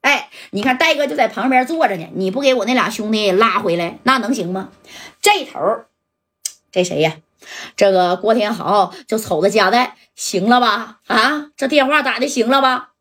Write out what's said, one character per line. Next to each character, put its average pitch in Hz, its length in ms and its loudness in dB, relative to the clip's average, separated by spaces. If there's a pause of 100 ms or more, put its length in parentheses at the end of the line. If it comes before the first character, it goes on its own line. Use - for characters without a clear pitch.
哎， 277 300 -2 (220)
你 202 100 -4
看 254 160 0
戴 330 160 2
哥 285 140 -2
就 294 80 -6
在 226 100 2
旁 214 240 -2
边 254 160 2
坐 320 220 0
着 196 80 -2
呢， 165 180 -10
你 185 160 -2
不 233 100 -4
给 269 140 2
我 226 100 -2
那 240 80 -2
俩 214 160 0
兄 214 220 -6
弟 214 220 0
拉 202 260 2
回 196 160 -2
来， 170 300 -6
那 262 140 2
能 294 140 -4
行 180 200 -4
吗？ 190 180 -8 (500)
这 415 240 2
头 - 140 -14
儿， 185 280 -2 (840)
这 180 140 0
谁 147 160 -4
呀？ 160 160 0 (580)
这 202 160 4
个 180 240 4
郭 202 180 0
天 220 220 0
豪 185 400 0 (140)
就 220 100 -2
瞅 170 240 -2
着 202 80 4
夹 202 220 2
带， 247 240 0 (180)
行 196 340 -4
了 247 120 4
吧？ 220 380 -2 (100)
啊， 285 480 0
这 269 100 -4
电 269 180 2
话 285 160 2
打 240 200 -4
的 254 80 -2
行 233 200 -2
了 269 140 2
吧？ 254 280 -2 (100)